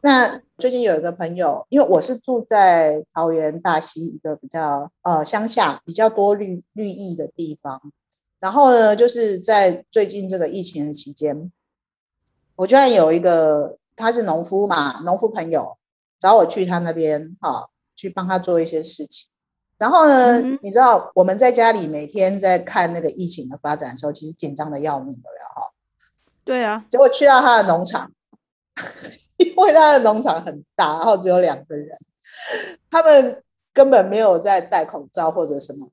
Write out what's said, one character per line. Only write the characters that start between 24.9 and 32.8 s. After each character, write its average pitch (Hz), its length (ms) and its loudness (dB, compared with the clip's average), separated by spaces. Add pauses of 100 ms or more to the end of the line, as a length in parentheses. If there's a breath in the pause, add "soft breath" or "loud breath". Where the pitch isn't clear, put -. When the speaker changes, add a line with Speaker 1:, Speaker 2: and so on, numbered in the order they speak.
Speaker 1:
命， 135 140 -14
对 - 60 -20
不 - 60 -20
对， - 160 -20 (120)
哈？ - 160 -12 (760 soft breath)
Speaker 2:
对 254 180 -4
啊。 214 260 -6
Speaker 1:
结 240 80 -2
果 262 120 8
去 277 160 0
到 262 160 8
他 233 200 4
的 196 60 0
农 175 160 0
场， - 280 -8 (640)
<laughs> - 600 -18
因 349 180 2
为 359 160 4
他 302 220 6
的 277 60 6
农 220 220 2
场 170 220 -4
很 151 220 -14 (100)
大， 156 220 0
然 - 20 -8
后 202 180 2
只 185 120 -4
有 180 100 4
两 160 240 -2
个 151 120 -16
人， 147 220 -14 (960 loud breath)